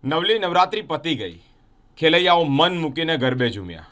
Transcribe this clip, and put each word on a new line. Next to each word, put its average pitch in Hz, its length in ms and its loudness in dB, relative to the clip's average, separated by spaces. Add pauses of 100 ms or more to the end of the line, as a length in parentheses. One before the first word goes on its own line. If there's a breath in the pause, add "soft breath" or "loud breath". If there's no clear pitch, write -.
નવલી 175 360 0
નવરાત્રી 185 420 0
પતી 160 340 -4
ગઈ, 90 240 -10 (580)
ખેલૈયાઓ 170 480 4
મન 156 320 2
મૂકીને 160 400 -4
ગરબે 127 320 0
ઝૂમ્યા. 90 420 -12